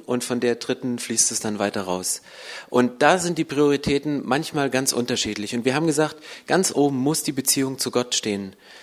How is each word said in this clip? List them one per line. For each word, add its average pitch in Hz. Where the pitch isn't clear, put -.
und 123
von 123
der 120
dritten 123
fließt 113
es 113
dann 107
weiter 104
raus. 92
Und 123
da 151
sind 175
die 160
Prioritäten 143
manchmal 143
ganz 131
unterschiedlich. 110
Und 117
wir 127
haben 156
gesagt, 151
ganz 180
oben 139
muss 147
die 151
Beziehung 135
zu -
Gott 123
stehen. 101